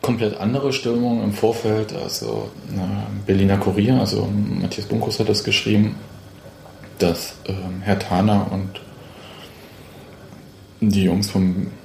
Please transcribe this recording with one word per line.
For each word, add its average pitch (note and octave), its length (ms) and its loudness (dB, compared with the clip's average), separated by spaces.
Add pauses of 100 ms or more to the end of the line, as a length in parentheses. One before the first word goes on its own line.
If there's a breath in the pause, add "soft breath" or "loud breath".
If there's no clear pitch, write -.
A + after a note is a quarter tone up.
komplett A2 360 0
andere C3 340 0
Stimmung A#2+ 500 0
im G2+ 100 0
Vorfeld. G#2+ 600 0
Also, - 560 -6 (220)
äh, G2+ 560 -4
Berliner G2 320 6
Kurier, G#2 400 4
also G#2 300 0 (320)
Matthias F#2+ 260 -4
Bunkus A2 320 -2
hat A2 100 2
das G#2 160 2
geschrieben, G#2 520 2 (1000)
dass, - 360 0 (120)
ähm, F#2 360 -6
Herr G2 160 0
Thaner G2+ 540 2
und F#2+ 280 -6 (2000 loud breath)
die G2 240 4
Jungs F#2 260 2
vom F#2 380 0 (160)